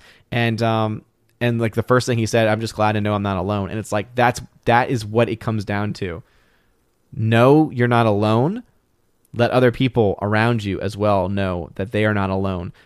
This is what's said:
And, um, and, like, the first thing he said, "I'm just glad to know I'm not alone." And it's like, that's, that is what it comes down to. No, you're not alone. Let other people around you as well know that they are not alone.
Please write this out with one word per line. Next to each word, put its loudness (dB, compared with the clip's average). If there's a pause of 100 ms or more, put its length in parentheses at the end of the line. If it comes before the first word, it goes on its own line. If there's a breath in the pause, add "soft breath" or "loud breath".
(320 soft breath)
And, -2
um, 0 (360)
and, 0
like, -2
the 0
first 2
thing 0
he 0
said, 2
"I'm 0
just -6
glad 0
to -2
know 0
I'm 0
not -2
alone." -2
And -8
it's -8
like, -4
that's, 2 (240)
that 2
is -2
what 2
it -6
comes -4
down -4
to. -8 (920)
No, 4
you're 0
not 2
alone. 0 (720)
Let 2
other 4
people 0
around 0
you -4
as -6
well 0
know -4
that -6
they 0
are 2
not 0
alone. -4 (140 soft breath)